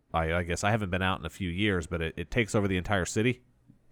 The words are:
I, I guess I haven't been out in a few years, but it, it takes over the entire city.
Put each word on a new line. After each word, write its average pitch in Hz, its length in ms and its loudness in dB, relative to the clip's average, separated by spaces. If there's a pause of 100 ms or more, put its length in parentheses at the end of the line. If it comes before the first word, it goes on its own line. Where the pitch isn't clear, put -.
(140)
I, 80 220 2
I 90 80 2
guess 85 200 -2
I 104 80 2
haven't 104 200 0
been 92 100 0
out 92 180 0
in - 60 -10
a - 40 -6
few 92 200 -4
years, 92 380 0
but 85 140 -4
it, 80 140 -2
it - 160 -8
takes 117 240 0
over 101 140 2
the 95 80 2
entire 92 280 0
city. 120 360 0 (500)